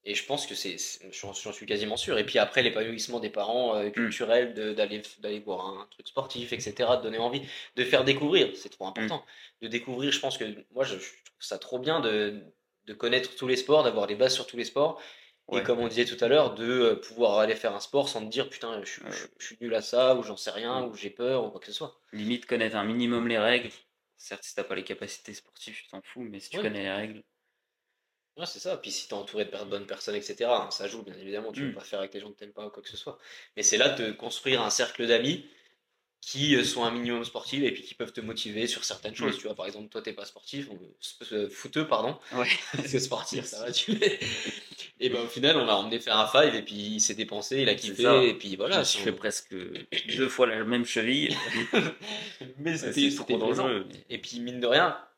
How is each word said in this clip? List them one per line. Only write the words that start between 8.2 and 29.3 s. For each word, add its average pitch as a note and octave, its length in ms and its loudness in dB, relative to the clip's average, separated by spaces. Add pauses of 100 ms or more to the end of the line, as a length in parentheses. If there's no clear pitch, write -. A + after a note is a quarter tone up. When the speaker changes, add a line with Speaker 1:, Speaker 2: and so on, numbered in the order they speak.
Speaker 1:
c'est - 140 -14
trop - 180 -8
important. A2 300 -2 (440)
Speaker 2:
Mm. A#2 40 -10
Speaker 1:
De - 20 -8
découvrir, B2+ 440 -2
je - 80 2
pense C3 180 -2
que A#2 80 -2 (280)
moi, B2+ 120 0
je, G#2 120 -6
je - 120 -12 (160)
trouve - 160 -20
ça - 180 -8
trop - 200 -8
bien D#3 200 0
de, G#2 420 0 (440)
de G#2+ 80 -14
connaître B2 420 0
tous C3 120 -4
les B2+ 100 4
sports, D3 260 6
d'avoir G#2+ 240 2
des G#2 80 -2
bases B2+ 180 6
sur - 140 -2
tous - 100 -16
les A#2+ 80 -4
sports. D#3 360 0 (480)
Speaker 2:
Ouais. A#2+ 120 2
Speaker 1:
Et - 20 -4
comme A#2 160 2
on A#2+ 80 0
disait A#2 180 2
tout A#2+ 180 -4
à A#2 60 4
l'heure, C3 260 6
de, A2+ 100 -4
euh, A#2 300 4
pouvoir A2 440 2
aller A2 160 4
faire G#2+ 200 -2
un G#2 60 -6
sport C#3 260 2
sans A2+ 180 -4
te G#2+ 60 -10
dire, B2 180 -2
putain, A2+ 360 -8
je, - 180 -12
Speaker 2:
Ouais. - 80 -10
Speaker 1:
je, - 140 -8 (140)
je - 60 -14
suis - 140 -16
nul A#2 160 -4
à G#2+ 60 2
ça, B2+ 340 6
ou A#2 80 -2
j'en G#2+ 140 -8
sais - 140 -6
rien, A#2 300 -4
Speaker 2:
Mm. B2 80 -4
Speaker 1:
ou G#2+ 60 -10
j'ai G2+ 140 -8
peur, B2 360 0
ou G#2 40 -6
quoi G2 100 -12
que - 80 -16
ce G#2 60 -10
soit. - 260 -10 (140)
Speaker 2:
Limite, A2 320 -2
connaître A2+ 320 -2
un G#2 80 0
minimum A#2+ 420 0
les A#2 120 2
règles. A#2 320 4 (440)
Certes, - 300 -12
si - 100 -14
t'as G2 80 -2
pas F#2+ 120 -4
les F#2+ 100 -4
capacités - 480 -10
sportives, - 480 -18
tu - 80 -20
t'en - 120 -14
fous, - 200 -14
mais G#2+ 180 -10
si - 100 -16
tu - 80 -8
Speaker 1:
Oui. G#3 60 -4
Speaker 2:
connais G#2 200 -2
les F#2+ 80 -2
règles. G#2+ 320 -6 (1120)
Speaker 1:
Ouais, E3+ 80 -8
c'est - 140 -12
ça. F#3 180 -4
Puis - 140 -10
si - 160 -6
t'es - 80 -8
entouré G2+ 300 -4